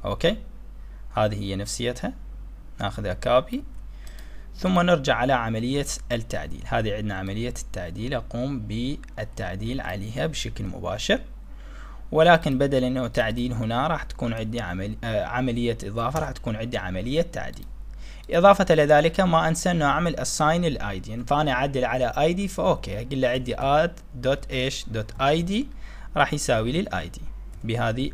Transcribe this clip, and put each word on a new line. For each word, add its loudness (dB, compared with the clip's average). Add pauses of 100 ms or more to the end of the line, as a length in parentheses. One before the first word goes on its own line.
أوكي، 0 (800)
هذه 2
هي -4
نفسيتها، -4 (680)
ناخذها -2
كوبي، 2 (920)
ثم 2
نرجع 4
على 4
عملية 0 (260)
التعديل. -4
هذه 0
عندنا -4
عملية -4
التعديل، -6
أقوم -4
بالتعديل -4
عليها -4
بشكل -4
مباشر، -2 (920)
ولكن 8
بدل 4
إنه 0
تعديل 0
هنا 0
راح 0
تكون -4
عندي -4
عمل-، -4
آه، 0
عملية 0
إضافة، 0
راح -2
تكون -4
عندي -4
عملية 0
تعديل. -6 (640)
إضافة 8
إلى 8
ذلك 6
ما 4
أنسى 0
إنه 2
أعمل 2
assign -2
ال 4
آي -4
دي، -8
يعني -6
فأنا 4
أعدل 2
على 2
آي 4
دي، 0
فأوكي، 0
أقول -4
له 4
عندي 0
add 4 (360)
dot 0
إيش -2
dot -4
آي 4
دي -2 (480)
راح 2
يساوي 0
لي 2
ال -4
آي -4
دي -10 (420)
بهذه 0